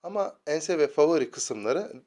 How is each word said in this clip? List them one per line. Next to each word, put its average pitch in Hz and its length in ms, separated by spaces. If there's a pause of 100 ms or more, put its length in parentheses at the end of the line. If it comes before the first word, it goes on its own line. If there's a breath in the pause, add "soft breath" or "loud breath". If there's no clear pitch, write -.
ama 196 440
ense 160 320
ve 147 80
favori 151 440
kısımları 127 760